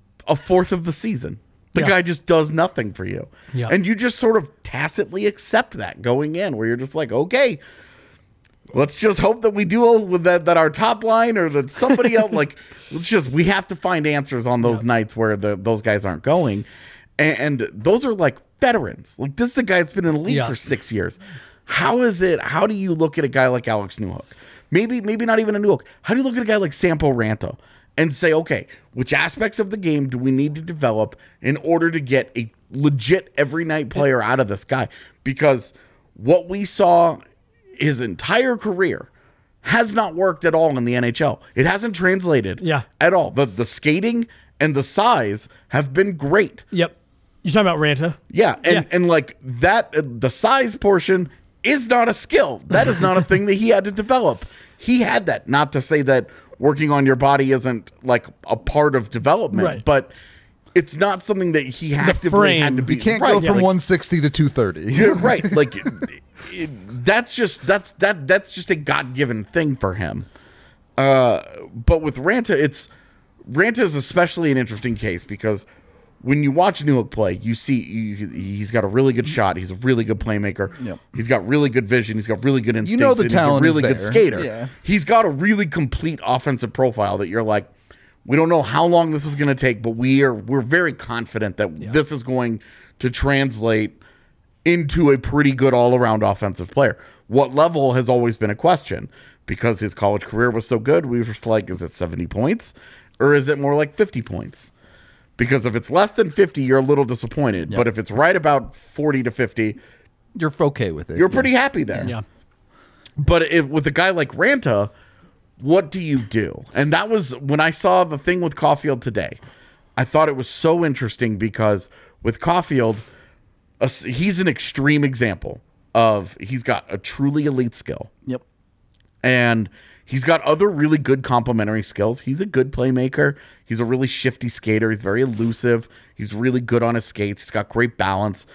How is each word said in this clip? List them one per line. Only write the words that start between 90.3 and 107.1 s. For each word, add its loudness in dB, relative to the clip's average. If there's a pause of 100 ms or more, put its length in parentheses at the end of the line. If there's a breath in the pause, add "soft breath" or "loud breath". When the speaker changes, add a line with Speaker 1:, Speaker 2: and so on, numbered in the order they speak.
Speaker 1:
we're -4
very 0
confident -6
that -2
Speaker 2:
Yeah. -12
Speaker 1:
this 2
is -8
going -4 (400 soft breath)
to -2
translate -2 (640 soft breath)
into 2
a 6
pretty 2
good 2
all-around 4
offensive -2
player." 0 (300 loud breath)
What 2
level 4
has 0
always 2
been -2
a -2
question 0 (380 soft breath)
because -2
his -6
college 0
career 0
was -6
so 0
good. 2
We -2
were -2
just -8
like, 0
"Is -8
it -8
seventy -6
points -2 (480 loud breath)
or 2
is 0
it -2
more -2
like -2
fifty -2
points?" -14 (640 soft breath)
Because 0
if 0
it's -6
less 2
than 0
fifty, 0
you're 4
a 4
little 2
disappointed. -4